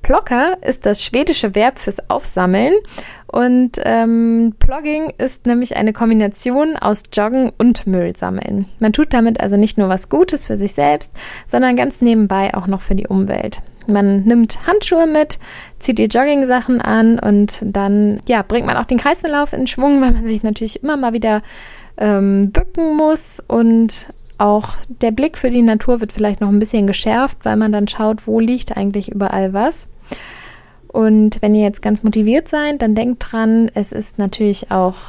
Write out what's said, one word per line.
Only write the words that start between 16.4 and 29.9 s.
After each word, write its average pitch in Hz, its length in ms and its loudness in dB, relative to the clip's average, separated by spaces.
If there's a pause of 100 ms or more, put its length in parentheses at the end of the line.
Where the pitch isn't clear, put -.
an 226 400 2
und 208 440 2
dann, 202 640 0
ja, 226 160 0
bringt 226 240 -2
man 233 100 -2
auch 233 100 -2
den 247 120 0
Kreislauf 294 540 0
in 254 160 -4
Schwung, 269 340 2
weil 254 80 4
man 226 160 4
sich 220 160 -2
natürlich 214 400 -4
immer 294 140 -2
mal 254 160 -2
wieder, 214 300 0 (540)
ähm, 196 540 2
bücken 320 460 0
muss 311 500 0
und 226 600 2 (300)
auch 208 320 0 (180)
der 233 240 -2
Blick 269 260 -2
für 254 120 0
die 240 120 4
Natur 226 380 2
wird 214 120 -6
vielleicht 208 280 -2
noch 208 80 0
ein 208 100 4
bisschen 214 300 0
geschärft, 220 560 -2
weil 214 120 0
man 214 140 2
dann 208 160 0
schaut, 220 400 -4
wo 220 140 0
liegt 233 360 -2
eigentlich 202 360 -4
überall 196 400 -2
was. 233 360 -4 (1000)